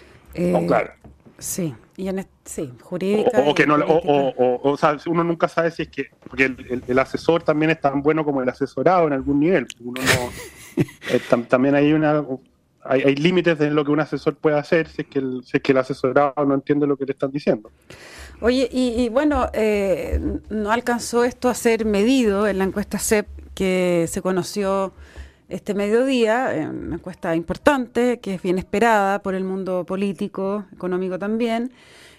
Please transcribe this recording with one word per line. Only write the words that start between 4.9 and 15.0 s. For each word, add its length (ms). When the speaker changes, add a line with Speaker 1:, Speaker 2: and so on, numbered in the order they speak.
Speaker 2:
uno 160
nunca 240
sabe 240
si 120
es 60
que, 180
porque 180
el, 240
el, 180
el 120
asesor 440
también 280
es 100
tan 220
bueno 200
como 180
el 80
asesorado 580
en 60
algún 260
nivel. 260
Uno 180
no, 840
Speaker 3:
<laughs> 0
Speaker 2:
eh, 80
tam-, 180
también 260
hay 200
una, 300
hay, 180
hay 140
límites 420
de 140
lo 120
que 80
un 80
asesor 360
puede 240
hacer 280
si 140